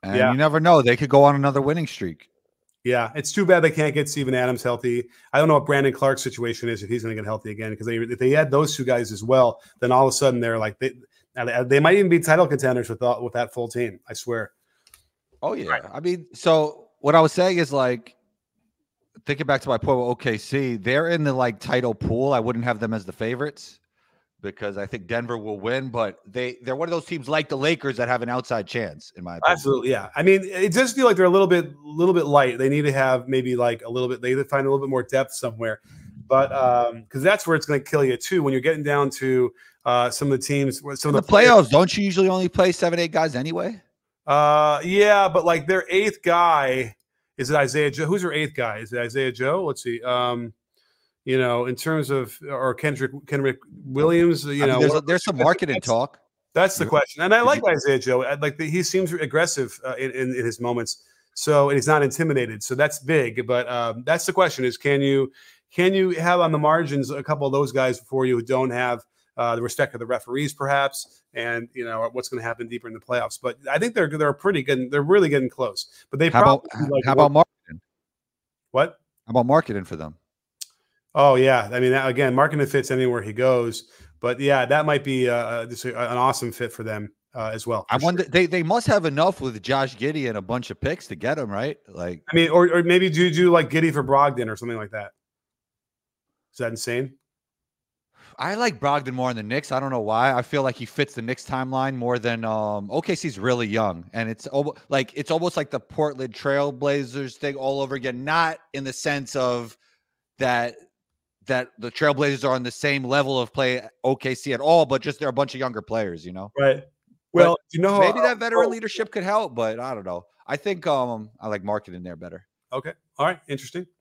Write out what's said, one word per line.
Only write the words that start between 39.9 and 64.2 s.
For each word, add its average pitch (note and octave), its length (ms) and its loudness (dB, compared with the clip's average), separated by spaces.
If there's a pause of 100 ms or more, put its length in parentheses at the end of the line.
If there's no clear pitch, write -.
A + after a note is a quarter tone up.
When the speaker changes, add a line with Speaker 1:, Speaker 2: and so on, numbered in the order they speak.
Speaker 2:
some C#3 240 -2
of C3+ 40 0
the C3+ 80 -4
teams, C#3 340 -2
some C#3+ 100 -18
Speaker 1:
In C#3 40 -10
Speaker 2:
of C3+ 80 -12
Speaker 1:
the D3+ 100 0
Speaker 2:
the C#3+ 100 4
players G#3+ 280 8
Speaker 1:
playoffs, F#3+ 200 8
don't E3 280 4
you G3+ 60 0
usually F#3+ 240 2
only F#3 220 0
play F#3 240 2
seven, F3 260 0
eight E3+ 140 -2
guys D#3+ 240 0
anyway? F3 440 -6 (460)
Speaker 2:
Uh, D3 560 4
yeah, G3+ 440 6
but, E3+ 160 2
like, E3 220 2
their F#3 240 0
eighth G3+ 320 0
guy C#3+ 720 2 (440)
is B2+ 100 -4
it D3+ 60 2
Isaiah D3 340 2
Joe? D3+ 160 -6
Who's F#3 160 -2
her E3+ 120 -4
eighth D3+ 200 -4
guy? A2 260 -4
Is A2+ 140 -12
it B2 60 -4
Isaiah B2 320 -2
Joe? C#3 340 -4
Let's C#3+ 160 -6
see. A#2 220 -8
Um, A#2+ 500 -4 (720)
you C3 160 -2
know, B2 260 0
in B2+ 100 -6
terms D3+ 340 -4
of, C3 280 -4 (100)
or C3 260 -4
Kendrick, C3 380 -4 (160)
Kendrick C#3 320 -2 (260)
Williams, D#3 600 2
you C#3+ 60 -6
Speaker 1:
I - 20 -4
mean, C#3+ 140 0
Speaker 2:
know, B2+ 120 2
Speaker 1:
there's D3 120 4
a, D#3 40 0
Speaker 2:
what D3 120 0
Speaker 1:
there's F3 160 0
some F3+ 140 -2
Speaker 2:
that's, B2+ 80 2
Speaker 1:
marketing E3 300 2
Speaker 2:
that's, - 120 -6
Speaker 1:
talk. A#2+ 320 0 (340)
Speaker 2:
that's F#3+ 240 2
the - 60 -2
Speaker 1:
Yeah. A2+ 60 -4
Speaker 2:
question. D3 340 0
And F#3+ 100 4
I A3+ 60 6
Speaker 1:
Did A#3+ 60 2
Speaker 2:
like C4+ 160 2
Speaker 1:
you G#3+ 80 2
Speaker 2:
Isaiah C#3 300 2
Joe. B2+ 240 0
I, C3 120 -4
like, D3 220 -4
the, D#3 120 -6
he F3 140 0
seems F#3 300 -2
aggressive, C#3+ 720 -2
uh, B2+ 120 -6
in, C3 140 -6
in, B2+ 240 -4
in A#2+ 100 -4
his A2+ 140 -6
moments. A#2+ 440 -4 (300)
So, C#3+ 360 2
and C#3+ 80 2
he's C3 100 0
not D3+ 160 4
intimidated. B2+ 580 -2
So - 140 -6
that's D3 240 0
big. B2 480 -2
But, B2 220 -2
um, A#2+ 360 -4
that's E3 200 0